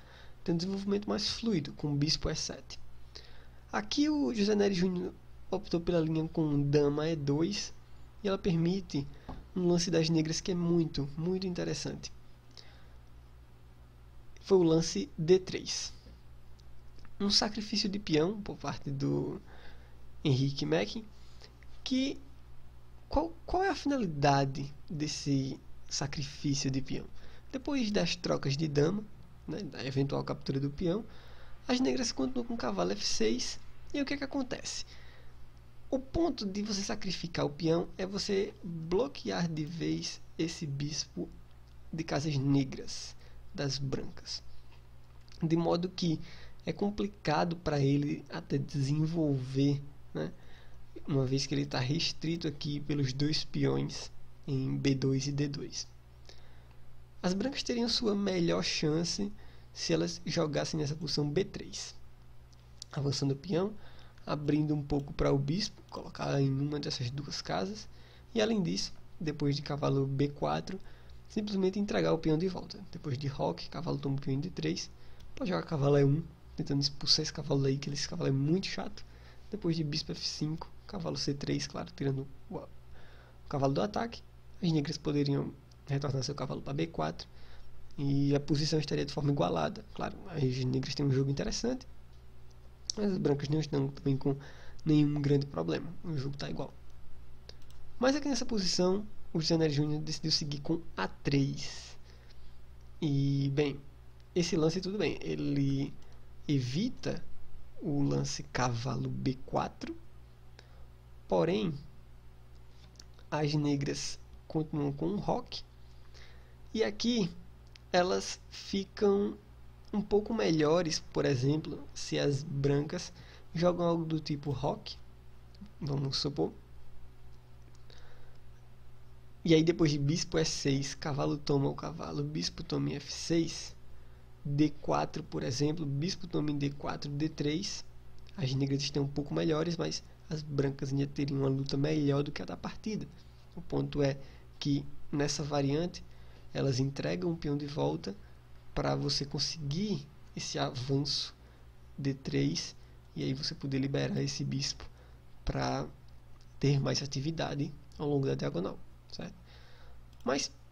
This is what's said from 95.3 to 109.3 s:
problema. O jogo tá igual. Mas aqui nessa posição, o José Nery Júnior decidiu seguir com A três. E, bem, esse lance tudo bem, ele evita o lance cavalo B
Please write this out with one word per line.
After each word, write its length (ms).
problema. 440
O 100
jogo 220
tá 140
igual. 240
Mas 160
aqui 140
nessa 160
posição, 640
o 80
José 160
Nery 160
Júnior 300
decidiu 280
seguir 300
com 180
A 140
três. 880
E, 540
bem, 260
esse 240
lance 200
tudo 200
bem, 240
ele 720
evita 800
o 220
lance 420
cavalo 640
B 380